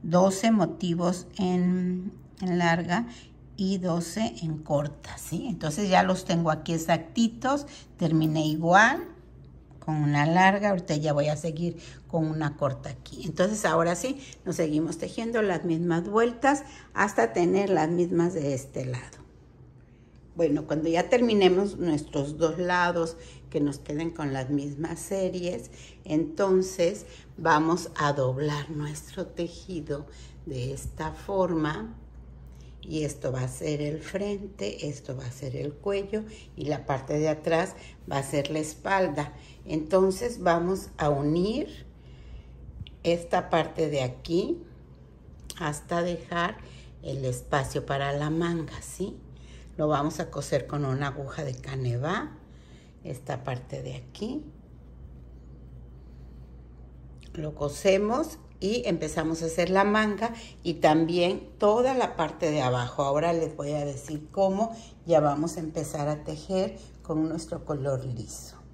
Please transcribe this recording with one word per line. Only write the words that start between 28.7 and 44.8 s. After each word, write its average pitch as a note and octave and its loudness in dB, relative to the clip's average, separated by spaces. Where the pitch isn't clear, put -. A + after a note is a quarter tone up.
tejido D#3+ -6
de C3 -6
esta D#3 -6
forma. F#3 2
Y D3+ -4
esto C#3 -4
va B2+ -2
a B2+ -2
ser D3 -4
el D3 -4
frente, G3 -4
esto C3 -8
va C3 -10
a B2 -6
ser C3+ -8
el C#3 -4
cuello G3+ -2
y - -6
la C#3+ -2
parte C#3+ 0
de D#3 4
atrás D#3+ 0
va C#3+ 0
a C3+ 0
ser F#3 0
la D#3 0
espalda. D#3 0
Entonces F#3 2
vamos F3+ 2
a D3+ 2
unir E3+ 0
esta E3+ 2
parte D#3 2
de C#3+ 0
aquí E3+ 0